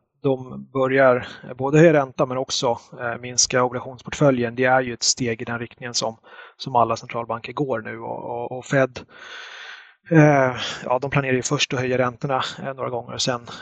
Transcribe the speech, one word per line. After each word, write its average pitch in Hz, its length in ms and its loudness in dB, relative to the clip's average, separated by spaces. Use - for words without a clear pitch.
de 131 500 -4
börjar 131 540 4
både 139 220 2
höja 165 140 10
räntan 139 360 0
men 127 100 -4
också, 131 400 -2
eh, 120 200 -6
minska 123 440 0
obligationsportföljen. 123 880 0
Det 127 100 0
är 127 160 6
ju 120 140 -4
ett - 80 -10
steg 117 400 -2
i - 20 -8
den 117 140 -6
riktningen 120 360 -12
som, 113 220 -4
som 131 200 -6
alla 113 200 4
centralbanker 117 560 -8
går 127 280 -2
nu 113 180 -10
och, 117 260 -10
och, 120 340 -8
och 123 60 -12
Fed, 131 360 0
eh, 143 460 6
ja, 127 140 0
de 139 120 -4
planerar 135 240 0
ju 127 80 0
först - 320 -2
att 123 60 -2
höja 127 180 0
räntorna, 127 440 -2
eh, 135 120 -8
några 127 160 -6
gånger 123 220 -8
och 117 100 -6
sen 120 240 -4